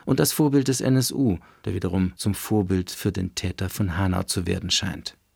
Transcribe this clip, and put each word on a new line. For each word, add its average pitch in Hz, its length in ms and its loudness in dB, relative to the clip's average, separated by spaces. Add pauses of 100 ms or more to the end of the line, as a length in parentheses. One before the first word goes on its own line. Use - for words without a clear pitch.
und 135 160 2
als 147 140 2
Vorbild 139 340 2
des 131 140 0
N 131 140 4
S 127 140 2
U, 110 280 2 (260)
der - 80 -4
wiederum 92 440 0
zum 101 180 0
Vorbild 95 560 0
für - 220 -2
den 92 220 -4
Täter 92 360 -4
von 90 260 -2
Hanau 92 280 0
zu 87 220 -4
werden 90 240 -2
scheint. - 460 -4 (200)